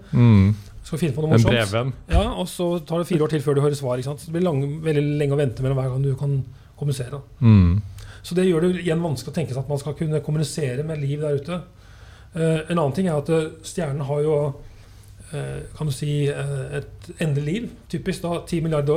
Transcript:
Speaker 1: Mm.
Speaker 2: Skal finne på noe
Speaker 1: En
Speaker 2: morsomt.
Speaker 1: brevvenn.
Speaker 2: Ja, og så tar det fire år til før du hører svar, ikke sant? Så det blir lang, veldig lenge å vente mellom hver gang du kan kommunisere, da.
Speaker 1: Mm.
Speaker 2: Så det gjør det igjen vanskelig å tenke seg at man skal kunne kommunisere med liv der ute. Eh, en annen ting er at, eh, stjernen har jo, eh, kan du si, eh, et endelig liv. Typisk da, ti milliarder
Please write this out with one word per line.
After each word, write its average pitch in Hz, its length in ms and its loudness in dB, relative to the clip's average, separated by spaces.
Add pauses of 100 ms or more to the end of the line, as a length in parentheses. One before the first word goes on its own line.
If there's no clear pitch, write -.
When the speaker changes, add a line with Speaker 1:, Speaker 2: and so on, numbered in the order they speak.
(120)
Speaker 1:
Mm. 107 440 8 (280)
Speaker 2:
Skal 156 160 -8
finne 151 160 0
på 156 80 -4
noe 156 60 0
Speaker 1:
En 117 80 6
Speaker 2:
morsomt. 117 160 4
Speaker 1:
brevvenn. 117 400 2 (180)
Speaker 2:
Ja, 180 120 4 (100)
og 180 180 -4
så 180 140 -4 (180)
tar 160 160 -2
det 170 80 -4
fire 151 160 2
år 151 80 0
til 151 140 0
før 143 100 2
du 139 60 4
hører 147 180 2
svar, 127 220 -2
ikke 131 80 -6
sant? 143 100 -8
Så - 80 -18
det 160 80 -8
blir 175 140 0
lang, 135 100 0 (240)
veldig 151 200 2 (180)
lenge 143 160 2
å - 20 2
vente 131 240 0
mellom 135 160 2
hver 131 140 -2
gang 131 100 -2
du 135 160 0
kan 143 140 -2 (420)
kommunisere, 139 380 -4
da. 143 80 -10 (180)
Speaker 1:
Mm. 101 380 8 (480)
Speaker 2:
Så 175 100 -6
det 185 140 4
gjør 170 160 4
det 180 180 0
igjen 165 220 2
vanskelig 143 260 -4
å - 60 -10
tenke 135 180 -2
seg 135 80 -2
at - 80 -8
man 143 80 0
skal 143 160 -6
kunne 151 300 -2
kommunisere 151 580 -2
med 156 160 -6
liv 143 240 -2
der 143 160 0
ute. 170 220 -6 (760)
Eh, 160 240 2 (140)
en 170 80 2
annen 139 160 2
ting 190 100 2
er 156 140 0
at, 147 80 -4
eh, 160 180 2 (160)
stjernen 147 460 -4
har 147 160 0
jo, 156 100 2 (960)
eh, 139 300 -8 (160)
kan 156 100 -4
du 139 60 -2
si, 147 340 0
eh, 139 540 -4
et - 280 -16 (120)
endelig 147 240 0
liv. 202 240 -4 (180)
Typisk 180 380 -6
da, 170 140 -4 (100)
ti 175 100 -2
milliarder 151 380 2